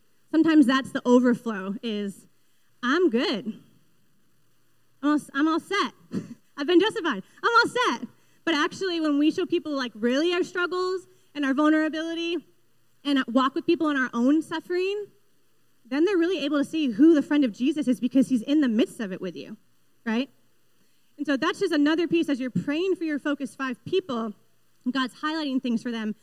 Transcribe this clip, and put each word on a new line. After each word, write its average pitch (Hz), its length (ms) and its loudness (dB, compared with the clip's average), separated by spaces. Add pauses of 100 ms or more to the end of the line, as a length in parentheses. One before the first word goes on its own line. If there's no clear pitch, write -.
(300)
Sometimes 311 360 6
that's 269 260 0
the 262 120 -6
overflow 233 800 2
is, 208 440 -8 (560)
"I'm 311 280 2
good. 226 420 -2 (1500)
I'm 285 80 0
all, 302 80 2 (160)
I'm 294 140 0
all 320 120 0
set. - 320 -4 (200)
<laughs> - 100 -6 (340)
I've 277 100 -6
been 349 140 6
justified. 339 420 -2 (200)
I'm 427 120 2
all 466 140 4
set." 440 400 -2 (360)
But 330 100 0
actually, 339 460 -2
when 294 180 0
we 302 120 4
show 349 140 -2
people, 311 320 -4
like, 247 180 -6
really 254 380 0
our 349 100 0
struggles 359 640 -4 (280)
and 285 100 -4
our 269 80 0
vulnerability 311 840 0 (680)
and 277 240 0
walk 262 260 2
with 330 120 -4
people 330 240 2
in 285 60 0
our 262 160 -2
own 262 300 4
suffering, 370 640 -4 (800)
then 294 200 0
they're 392 120 2
really 330 280 0
able 294 140 0
to 285 60 2
see 311 260 -2
who 285 240 6
the 285 80 2
friend 294 220 2
of 233 80 -2
Jesus 277 360 -2
is 247 120 0
because 254 280 2
he's 247 140 0
in 294 180 2
the 269 80 2
midst 233 320 0
of 190 120 -8
it 180 80 -10
with 175 160 -8
you, 143 200 -14 (500)
right? 233 240 -2 (880)
And 285 80 -6
so 285 100 0
that's 320 240 -2
just 359 120 0
another 311 340 2
piece 330 220 0
as 269 120 -2
you're 262 100 -4
praying 320 460 -2
for - 80 -8
your 302 140 -2
Focus 285 360 -4
Five 262 300 -8
people, 233 480 -4 (580)
God's 262 240 -2
highlighting 302 460 -4
things 233 220 -4
for 247 80 -8
them. 220 320 -6